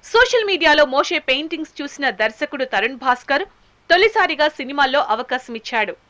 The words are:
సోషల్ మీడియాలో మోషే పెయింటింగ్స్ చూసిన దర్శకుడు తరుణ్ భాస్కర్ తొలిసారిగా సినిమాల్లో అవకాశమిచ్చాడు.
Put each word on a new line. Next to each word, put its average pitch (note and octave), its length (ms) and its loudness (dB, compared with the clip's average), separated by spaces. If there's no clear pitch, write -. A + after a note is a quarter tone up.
సోషల్ A#4+ 420 2
మీడియాలో D4+ 400 4
మోషే D4+ 340 -2
పెయింటింగ్స్ D4+ 640 -6
చూసిన C#4 280 -4
దర్శకుడు A#3+ 560 -4
తరుణ్ A#3+ 300 -2
భాస్కర్ C4 480 -2
తొలిసారిగా F4+ 560 2
సినిమాల్లో C#4 520 0
అవకాశమిచ్చాడు. A3+ 960 -4